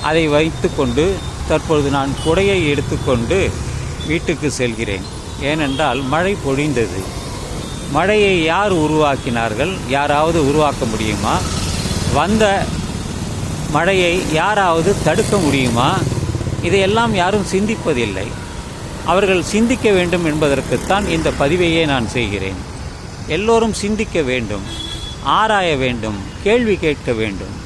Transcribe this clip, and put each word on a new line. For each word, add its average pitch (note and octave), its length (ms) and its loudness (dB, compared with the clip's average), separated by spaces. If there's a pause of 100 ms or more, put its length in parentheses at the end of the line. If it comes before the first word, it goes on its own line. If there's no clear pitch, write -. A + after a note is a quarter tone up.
அதை D#3+ 160 2 (100)
வைத்துக்கொண்டு D3+ 680 2 (440)
தற்பொழுது D3+ 500 2
நான் C3+ 140 0 (120)
குடையை F#3+ 340 4 (140)
எடுத்துக்கொண்டு C#3 680 0 (680)
வீட்டுக்கு D3+ 420 0 (100)
செல்கிறேன். A2 460 -2 (440)
ஏனென்றால் C#3 500 0 (120)
மழை F#3 220 2 (100)
பொழிந்தது. C3 560 0 (920)
மழையை G3 420 4 (100)
யார் F#3 280 2 (120)
உருவாக்கினார்கள்? C3+ 880 0 (240)
யாராவது D3 420 2 (100)
உருவாக்க C#3+ 440 2
முடியுமா? A2 440 0 (840)
வந்த G#3 260 4 (1300)
மழையை F3 380 4 (200)
யாராவது F3 580 2 (160)
தடுக்க F3+ 380 2
முடியுமா? C3 440 2 (800)
இதையெல்லாம் G3 480 2
யாரும் F#3+ 380 0
சிந்திப்பதில்லை. C3 760 0 (840)
அவர்கள் F#3 380 2
சிந்திக்க A3+ 460 2
வேண்டும் F3 340 2
என்பதற்குத்தான் D3+ 760 0 (100)
இந்த D#3+ 140 0 (120)
பதிவையே E3 500 2
நான் B2+ 240 0
செய்கிறேன். G2 440 -2 (800)
எல்லோரும் A3 460 2
சிந்திக்க G3+ 480 -2
வேண்டும், G#2+ 340 -4 (720)
ஆராய G3+ 400 2
வேண்டும், A#2 420 -2 (260)
கேள்வி A3 400 2
கேட்க C#3+ 280 0
வேண்டும். G#2 420 -4 (100)